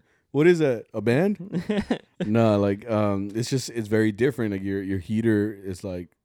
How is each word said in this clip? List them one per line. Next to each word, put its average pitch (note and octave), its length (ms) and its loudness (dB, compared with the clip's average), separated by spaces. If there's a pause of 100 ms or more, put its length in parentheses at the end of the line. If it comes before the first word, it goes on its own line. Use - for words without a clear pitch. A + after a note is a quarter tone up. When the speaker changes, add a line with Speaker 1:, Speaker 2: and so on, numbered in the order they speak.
(120)
Speaker 1:
<laughs> - 200 -20
"What D3+ 160 4
is F3 120 6
that? C3 340 0
A A2 80 -4
band?" E3+ 680 0
Speaker 2:
<laughs> G#3 320 -2 (260)
Speaker 1:
No, A2 320 4
like, G2+ 320 0
um, G2+ 460 0
it's A#2+ 140 -4
just, B2+ 220 -4
it's A2 180 -6
very A2 240 2
different. A2 400 -2
Like, F#2+ 100 -6
your, G2 180 -4
your F#2+ 180 -4
heater G#2+ 540 2
is, G2 300 -12
like, F2+ 240 -8 (180)